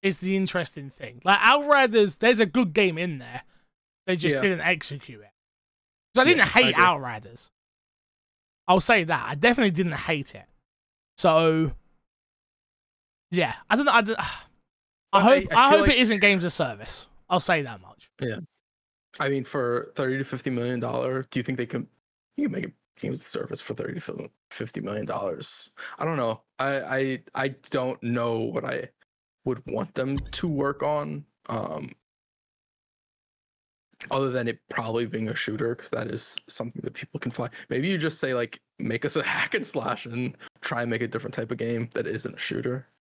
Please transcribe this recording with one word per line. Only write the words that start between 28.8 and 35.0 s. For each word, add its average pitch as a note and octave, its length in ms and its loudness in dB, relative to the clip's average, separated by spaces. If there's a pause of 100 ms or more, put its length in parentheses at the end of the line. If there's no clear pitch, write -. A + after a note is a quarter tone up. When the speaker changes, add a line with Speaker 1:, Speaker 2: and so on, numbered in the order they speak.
Speaker 2:
would B2 200 -4
want A2 300 -6
them C3+ 220 -2
to - 300 -4
work C#3+ 360 -2
on, D3 420 -4 (220)
um, - 460 -6 (2250)
other C3+ 180 0
than B2 200 -2
it - 100 -8 (100)
probably A#2 380 -2